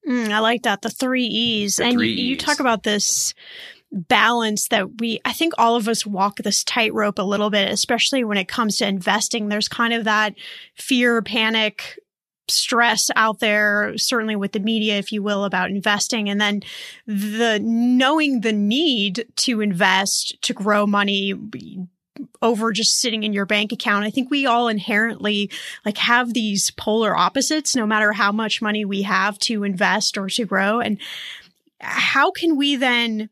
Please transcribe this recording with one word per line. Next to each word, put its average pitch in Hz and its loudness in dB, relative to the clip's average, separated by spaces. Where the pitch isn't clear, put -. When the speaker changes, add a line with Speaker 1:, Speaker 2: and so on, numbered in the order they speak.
Speaker 1:
Mm, 240 0
I 208 2
like 233 0
that. 202 0
The 226 -4
three 254 0
E's. 220 0
Speaker 2:
The - 0
Speaker 1:
And 240 4
you, 247 2
Speaker 2:
three 233 2
Speaker 1:
you 247 -2
Speaker 2:
E's. - -8
Speaker 1:
talk 294 0
about 233 2
this - 0
balance 214 2
that 214 -2
we, 226 -2
I 247 -2
think 330 -2
all 233 4
of 226 0
us 226 -2
walk 202 0
this 208 0
tightrope 220 0
a 208 -2
little 202 0
bit, 202 2
especially 247 0
when 208 -2
it 185 -2
comes 220 -2
to 214 0
investing. 208 -2
There's 208 -2
kind 233 0
of 226 -2
that 214 0
fear, 240 2
panic, 220 -2
stress 233 2
out 220 2
there, 208 2
certainly 220 0
with 196 -4
the 220 -2
media, 214 0
if 202 -4
you 208 -2
will, 202 0
about 185 0
investing. 208 0
And 202 0
then 208 0
the 214 0
knowing 254 4
the 220 2
need 214 2
to 226 0
invest, 190 0
to - -2
grow 208 2
money 202 0
over 226 2
just 214 0
sitting 220 -2
in 214 -2
your 202 0
bank 208 0
account. 208 0
I 214 -2
think 262 -2
we 277 0
all 240 2
inherently, 208 0
like, 208 -2
have 240 2
these 214 0
polar 214 0
opposites, 277 0
no 226 0
matter 214 2
how 202 2
much 214 -2
money 214 -2
we 196 -2
have 196 0
to 214 -2
invest 196 0
or 196 -4
to 240 -2
grow. 196 0
And 214 -2
how - 2
can 330 0
we 285 2
then 233 0